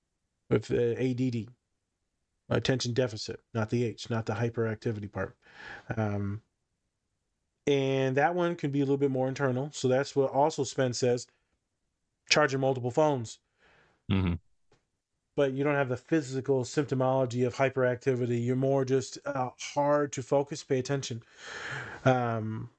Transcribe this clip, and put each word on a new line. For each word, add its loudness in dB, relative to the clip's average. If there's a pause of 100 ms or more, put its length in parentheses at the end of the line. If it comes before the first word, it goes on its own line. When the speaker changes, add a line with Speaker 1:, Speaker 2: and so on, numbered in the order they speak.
(520)
Speaker 1:
with 2
the 0
A 0
D 0
D, -4 (1000)
attention 0
deficit, -4 (140)
not -2
the 2
H, -6
not -2
the -2
hyperactivity -4
part. -6 (600)
Um, -2 (1300)
and 2
that 4
one 0
can -4
be 0
a 2
little 2
bit 2
more 0
internal. 0
So -2
that's 2
what 2
also 2
Spence 0
says, 0 (1000)
charging 2
multiple 0
phones. 0 (720)
Speaker 2:
Mm-hmm. 2 (1000)
Speaker 1:
But 2
you -2
don't 2
have 2
the -2
physical 0
symptomology 0
of -2
hyperactivity. 0
You're 0
more 2
just, 0
uh, -4 (240)
hard 2
to -6
focus, 0
pay 0
attention, -4 (840)
um, 2